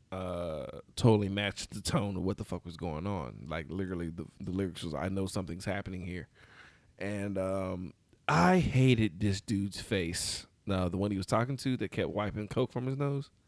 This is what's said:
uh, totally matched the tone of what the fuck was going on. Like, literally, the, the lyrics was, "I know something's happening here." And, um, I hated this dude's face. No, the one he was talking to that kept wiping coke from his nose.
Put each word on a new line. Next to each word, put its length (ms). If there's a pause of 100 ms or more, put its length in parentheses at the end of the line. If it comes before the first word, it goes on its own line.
(120)
uh, 540 (280)
totally 340
matched 440
the 80
tone 360
of 60
what 160
the 60
fuck 200
was 120
going 300
on. 420
Like, 200
literally, 420
the, 160 (140)
the 120
lyrics 320
was, 100
"I 140
know 180
something's 380
happening 420
here." 220 (720)
And, 400
um, 540 (360)
I 320
hated 600
this 200
dude's 400
face. 680 (200)
No, 220
the 80
one 140
he 60
was 100
talking 320
to 180
that 140
kept 200
wiping 380
coke 240
from 140
his 100
nose. 340 (180)